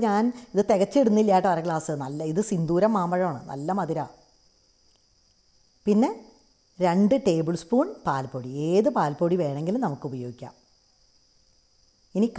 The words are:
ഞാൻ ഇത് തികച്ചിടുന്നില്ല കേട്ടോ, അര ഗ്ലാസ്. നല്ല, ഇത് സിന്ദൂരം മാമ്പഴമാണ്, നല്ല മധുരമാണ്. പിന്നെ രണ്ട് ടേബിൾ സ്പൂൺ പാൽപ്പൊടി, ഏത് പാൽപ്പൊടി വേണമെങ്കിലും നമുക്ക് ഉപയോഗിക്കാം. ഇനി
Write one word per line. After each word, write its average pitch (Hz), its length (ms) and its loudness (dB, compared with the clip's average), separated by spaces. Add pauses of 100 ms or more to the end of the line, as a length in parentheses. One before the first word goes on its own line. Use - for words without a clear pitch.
ഞാൻ 208 160 2 (300)
ഇത് 185 60 0 (120)
തികച്ചിടുന്നില്ല 208 640 4
കേട്ടോ, 185 180 2
അര 165 140 -2
ഗ്ലാസ്. 160 340 -2
നല്ല, 139 180 -8 (120)
ഇത് 170 180 0
സിന്ദൂരം 175 480 2
മാമ്പഴമാണ്, 175 420 -2 (120)
നല്ല 147 280 -6
മധുരമാണ്. 156 340 -6 (1700)
പിന്നെ 214 240 4 (760)
രണ്ട് 196 300 4 (120)
ടേബിൾ 165 360 0
സ്പൂൺ 269 240 0 (200)
പാൽപ്പൊടി, 131 420 -4 (180)
ഏത് 202 300 2
പാൽപ്പൊടി 170 460 0
വേണമെങ്കിലും 160 420 -4
നമുക്ക് 143 240 -6
ഉപയോഗിക്കാം. 123 440 -12 (1600)
ഇനി 226 220 2